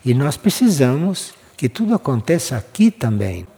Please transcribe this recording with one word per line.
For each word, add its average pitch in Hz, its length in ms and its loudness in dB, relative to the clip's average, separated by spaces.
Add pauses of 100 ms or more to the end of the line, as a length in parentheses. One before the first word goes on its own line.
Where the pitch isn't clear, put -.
E 123 100 2
nós 139 220 0
precisamos 175 960 0 (220)
que 131 120 -2
tudo 220 260 -2
aconteça 143 640 -2
aqui 214 360 0
também. 98 520 -4 (140)